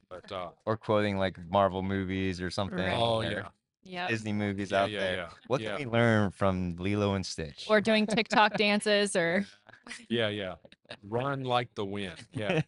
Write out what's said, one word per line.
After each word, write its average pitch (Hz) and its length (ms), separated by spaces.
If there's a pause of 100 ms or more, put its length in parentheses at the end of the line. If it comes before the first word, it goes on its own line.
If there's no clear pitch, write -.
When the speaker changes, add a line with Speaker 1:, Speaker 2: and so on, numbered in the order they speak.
Speaker 1:
but, 90 220
uh, 92 180 (160)
Speaker 2:
Or 110 120
quoting, 104 400
like, 95 200 (120)
Marvel 95 320
movies 95 600
or 90 80
something, 92 300
Speaker 3:
Right. 95 160
Speaker 1:
Oh, 113 260
Speaker 2:
or - 100
Speaker 1:
yeah. 104 160 (380)
Speaker 3:
Yep. 180 240
Speaker 2:
Disney 110 240
movies 101 380
Speaker 1:
Yeah, 98 100
Speaker 2:
out 101 100
Speaker 1:
yeah, 101 80
Speaker 2:
there. 92 160
Speaker 1:
yeah. 87 140 (180)
Speaker 2:
What 131 140
Speaker 1:
Yeah. 107 160
Speaker 2:
can 143 120
we 110 80
learn 110 340
from 92 460
Lilo 101 380
and 92 100
Stitch? - 440
Speaker 3:
Or 214 120
doing 214 260
TikTok 214 460
Speaker 2:
<laughs> 202 40
Speaker 3:
dances 208 580
or 180 300 (640)
Speaker 1:
Yeah, 113 220
yeah. 98 260 (480)
Run 131 400
like 123 320
the 107 100
wind. 196 460
Yeah. 185 360